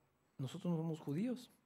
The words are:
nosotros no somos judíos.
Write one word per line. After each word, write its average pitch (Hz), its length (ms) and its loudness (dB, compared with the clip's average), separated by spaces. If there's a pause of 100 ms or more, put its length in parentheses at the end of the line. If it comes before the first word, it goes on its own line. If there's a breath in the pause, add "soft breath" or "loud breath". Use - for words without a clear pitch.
(380)
nosotros 170 340 -2
no 170 60 4
somos 160 220 0
judíos. 190 500 0 (160)